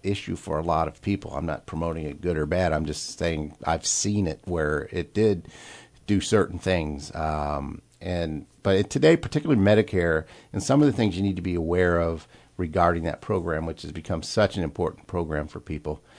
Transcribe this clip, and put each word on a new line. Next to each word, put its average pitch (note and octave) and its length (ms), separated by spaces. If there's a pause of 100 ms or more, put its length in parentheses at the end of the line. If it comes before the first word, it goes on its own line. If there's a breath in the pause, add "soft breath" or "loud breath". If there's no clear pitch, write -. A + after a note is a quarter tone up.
issue G2 320
for D#2 240
a D#2+ 40
lot E2 240
of - 140
people. G2 320
I'm D2+ 140
not D2 180
promoting E2 400
it C#2+ 160
good E2+ 160
or D2+ 80
bad. E2+ 280
I'm D#2 120
just - 320
saying D#2 380 (100)
I've D#2+ 220
seen G#2 400
it D#2 180
where D2+ 460
it - 240
did G#2 320 (580 loud breath)
do G2+ 160
certain F2+ 380
things. D2+ 560
Um, D2 640 (180)
and E2+ 460 (180)
but G2 120
it, G#2 140
today, D#3 280
particularly D3 440
Medicare, F#2 640 (260 soft breath)
and G2+ 100
some C#3 200
of D3 60
the C3+ 60
things G#2 220
you F#2+ 80
need G2 140
to F#2 40
be F2+ 140
aware F2 440
of E2 280 (300 soft breath)
regarding E2+ 460
that E2 180
program, E2 440
which D#2+ 180
has D#2+ 80
become E2 300
such - 360
an F#2 60
important - 440
program D#2 400
for - 140
people, D2+ 400 (180 soft breath)